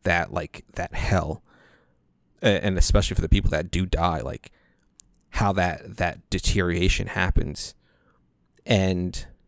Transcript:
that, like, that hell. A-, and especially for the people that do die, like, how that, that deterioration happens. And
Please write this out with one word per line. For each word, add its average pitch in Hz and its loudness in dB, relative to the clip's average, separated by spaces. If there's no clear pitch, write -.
that, 87 0
like, - -10
that - -8
hell. 80 -2
A-, 101 2
and 95 0
especially - 4
for - 2
the - -2
people - 4
that 80 -2
do 90 -2
die, 85 0
like, - -10
how 101 0
that, 87 -2
that - -4
deterioration 90 2
happens. - -2
And 92 0